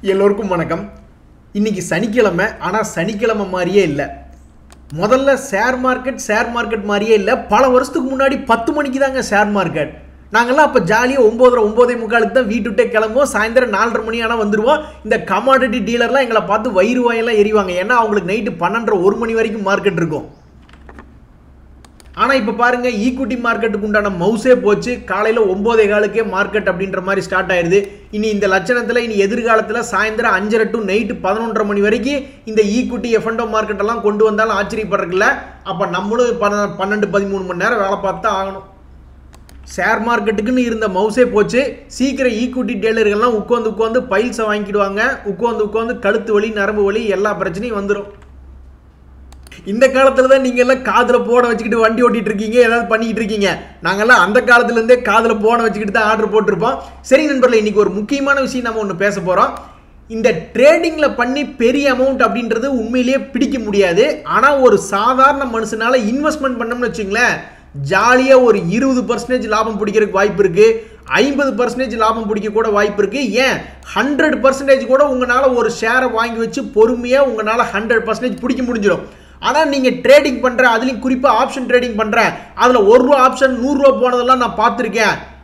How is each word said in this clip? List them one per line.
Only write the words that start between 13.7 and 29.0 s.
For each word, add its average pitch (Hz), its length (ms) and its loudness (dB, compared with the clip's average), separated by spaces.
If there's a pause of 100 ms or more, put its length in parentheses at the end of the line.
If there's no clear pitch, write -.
நாலரை 226 260 0
மணி 226 180 -6
ஆனா 226 200 -2
வந்துருவோம். 214 420 0 (200)
இந்த 220 220 0
commodity 247 580 0
டீலர்லாம் 233 380 0
எங்களை 233 200 0
பார்த்து 214 300 -2
வயிறு 233 420 2
வாயெல்லாம் 226 240 0
எரிவாங்க. 202 460 2
ஏன்னா, 208 60 -6
அவங்களுக்கு 208 440 0
night 214 300 -4
பன்னெண்டரை, 214 400 0
ஒரு 202 120 4
மணி 226 180 -4
வரைக்கும் 226 340 -2
market 196 280 0
இருக்கும். 156 420 -6 (1800)
ஆனா, 233 200 0
இப்ப 233 180 0
பாருங்க, 247 380 0
equity 247 540 -2
மார்க்கெட்டுக்கு 208 400 -2
உண்டான 208 260 0
மவுசே 208 460 2
போச்சு. 220 500 0
காலையில 214 400 0
ஒன்பதே 208 420 0
காலுக்கே 208 360 0 (100)
market 196 360 -2
அப்படின்ற 190 320 -4
மாதிரி 190 240 -2
start 185 260 -2
ஆயிருது. 180 380 0 (220)
இனி 214 160 -4
இந்த 208 200 -2
லட்சணத்துல, 226 500 0
இனி 220 280 0